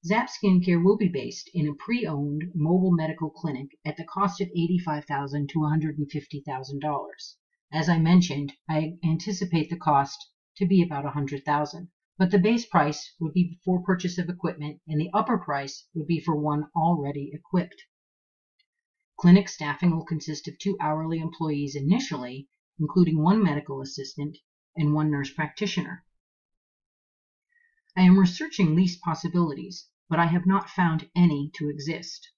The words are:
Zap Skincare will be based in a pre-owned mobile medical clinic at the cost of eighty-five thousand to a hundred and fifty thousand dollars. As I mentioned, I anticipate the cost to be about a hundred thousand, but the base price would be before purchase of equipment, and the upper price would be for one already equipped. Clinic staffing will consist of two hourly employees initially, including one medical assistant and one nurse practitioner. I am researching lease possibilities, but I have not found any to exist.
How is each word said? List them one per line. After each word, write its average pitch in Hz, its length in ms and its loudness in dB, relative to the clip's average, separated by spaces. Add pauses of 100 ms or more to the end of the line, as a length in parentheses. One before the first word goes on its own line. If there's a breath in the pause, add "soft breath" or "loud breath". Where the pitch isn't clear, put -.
Zap 190 280 -2
Skincare 180 520 4
will 202 140 6
be 202 120 0
based - 440 -8
in 151 160 0
a 147 60 -4
pre-owned 156 800 -4
mobile 180 360 2
medical 160 380 0
clinic 135 400 -8 (160)
at 151 140 -8
the 165 60 -12
cost 196 360 -2
of 185 80 -2
eighty-five 175 560 -2
thousand 143 460 -4
to 156 140 0
a 151 40 0
hundred 151 300 0
and 143 120 -6
fifty 147 360 -10
thousand 139 340 -8
dollars. - 560 -8 (340)
As 160 200 -2
I 165 80 4
mentioned, 160 560 4 (140)
I 160 260 -2 (100)
anticipate 170 640 -2
the 170 80 -6
cost 139 540 0 (260)
to 196 100 0
be 180 160 6
about 147 220 -2
a 143 60 -4
hundred 139 340 -6
thousand, 151 440 -2 (300)
but 180 120 4
the 202 80 6
base 226 260 4
price 151 560 -2
would 156 140 -4
be 175 160 2
before 180 320 -2
purchase 180 340 -2
of 180 140 -4
equipment, 147 580 -8
and 151 100 -2
the 165 140 -2
upper 214 240 0
price 139 580 -8
would 151 120 -6
be 165 120 0
for 165 160 -2
one 151 300 -2 (100)
already 147 600 -2
equipped. - 480 -4 (1400)
Clinic 185 300 6
staffing 160 440 -2
will 165 120 -6
consist 156 420 -8
of - 100 -16
two 196 220 -4
hourly 160 400 -4
employees 147 560 -4
initially, 139 720 -2 (320)
including 156 420 2
one 202 200 4
medical 143 400 -2
assistant 139 560 -10 (360)
and 151 200 2
one 151 160 0
nurse 139 200 -2
practitioner. - 760 -6 (1900)
I 185 40 10
am 185 140 10
researching 180 560 2
lease 180 220 4
possibilities, 170 920 -4 (220)
but 165 100 0
I 170 60 4
have 175 220 2
not 196 240 2
found 165 440 0
any 151 420 4
to 147 120 -4
exist. 147 680 -10